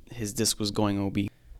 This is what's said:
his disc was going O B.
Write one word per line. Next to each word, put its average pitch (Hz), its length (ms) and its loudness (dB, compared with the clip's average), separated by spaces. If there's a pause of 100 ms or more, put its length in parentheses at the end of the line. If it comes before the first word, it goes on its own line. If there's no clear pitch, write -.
his 107 240 -6
disc - 280 2
was 101 100 0
going 101 260 2
O 98 120 0
B. 104 200 0 (300)